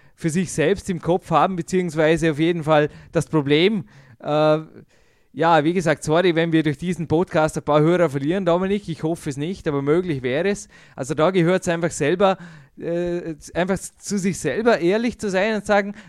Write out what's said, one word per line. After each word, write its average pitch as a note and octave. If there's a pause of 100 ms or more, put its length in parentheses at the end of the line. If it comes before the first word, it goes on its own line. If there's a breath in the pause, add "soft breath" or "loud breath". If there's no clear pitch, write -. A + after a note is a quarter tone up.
(160 soft breath)
für E3
sich E3+
selbst E3
im E3+
Kopf F3
haben, E3+
beziehungsweise E3
auf C#3
jeden E3
Fall D3+ (240 loud breath)
das D#3+
Problem. D#3+ (320 soft breath)
Äh, D3+ (720)
ja, D#3+
wie E3
gesagt, E3
sorry, E3+
wenn E3
wir D#3+
durch D3+
diesen E3+
Podcast D#3+
ein D3
paar D3+
Hörer E3+
verlieren, D3
Dominik. F#3+
Ich D#3+
hoffe E3
es C3
nicht, E3+
aber C#3+
möglich D3+
wäre C#3+
es. G3+ (280 loud breath)
Also C3+
da D3+
gehört's F#3
einfach E3+
selber, F3+ (420 loud breath)
äh, F3 (180)
einfach F3+
zu -
sich F#3
selber F#3
ehrlich G#3+
zu G#3+
sein G3
und G3+
sagen, G3+ (160 loud breath)